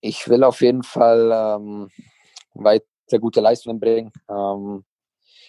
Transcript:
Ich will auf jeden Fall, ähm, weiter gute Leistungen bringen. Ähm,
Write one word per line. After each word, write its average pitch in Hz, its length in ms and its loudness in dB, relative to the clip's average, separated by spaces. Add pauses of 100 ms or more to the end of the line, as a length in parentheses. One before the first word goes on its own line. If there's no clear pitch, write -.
Ich - 240 -8
will 120 140 4
auf 127 200 2
jeden 123 200 2
Fall, 117 500 2
ähm, 104 560 -4 (640)
weiter 107 680 0
gute 113 200 -2
Leistungen 113 380 -2
bringen. 113 320 -2 (180)
Ähm, 101 560 -8 (640)